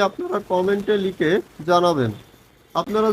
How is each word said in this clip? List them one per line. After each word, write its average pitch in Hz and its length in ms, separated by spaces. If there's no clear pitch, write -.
আপনারা 349 300
কমেন্টে 196 440
লিখে 180 260
জানাবেন। 175 420
আপনারা 208 380